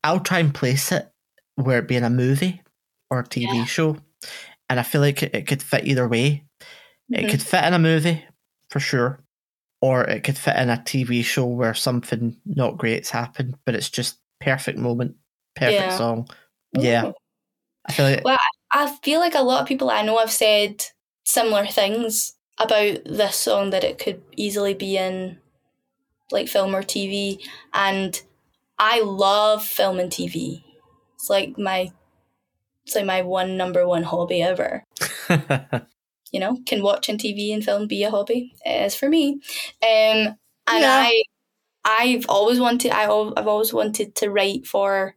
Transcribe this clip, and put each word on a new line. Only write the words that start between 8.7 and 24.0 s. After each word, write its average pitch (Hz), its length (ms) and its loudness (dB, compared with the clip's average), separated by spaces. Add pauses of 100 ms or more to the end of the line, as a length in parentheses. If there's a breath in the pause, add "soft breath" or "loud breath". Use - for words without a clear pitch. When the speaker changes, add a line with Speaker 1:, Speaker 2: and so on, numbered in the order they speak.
Speaker 1:
sure. 135 420 -2 (580)
Or 107 220 4
it - 220 -2
could 143 120 -2
fit - 200 0
in 127 120 2
a 117 140 0
T 131 220 -2
V 120 180 0
show 131 220 0
where 120 280 0
something 120 640 -2 (100)
not 143 320 -2
great's - 340 -2
happened, 123 440 -6 (100)
but 117 100 0
it's - 140 -4
just - 280 -6 (240)
perfect - 360 -2
moment, 120 380 -2 (400)
perfect 196 240 2
Speaker 2:
Yeah. 185 180 -2
Speaker 1:
song. 117 300 -2 (500 loud breath)
Yeah. 117 280 4
Speaker 2:
Ooh. 104 80 -8 (720)
Speaker 1:
I 147 60 -6
feel 143 120 4
like 135 200 2
Speaker 2:
Well, 262 140 4 (340)
I, 285 100 4
I 285 200 -4
feel 311 180 2
like 339 140 0
a 277 80 4
lot 254 180 2
of 262 60 -4
people 262 220 0
I 214 120 0
know 214 160 2
have 220 140 2
said 208 520 2 (400)
similar 214 420 2
things 220 680 -2 (260)
about 214 460 2
this 202 320 -2
song, 202 320 0
that 190 160 0
it - 140 -2
could 190 220 -6 (140)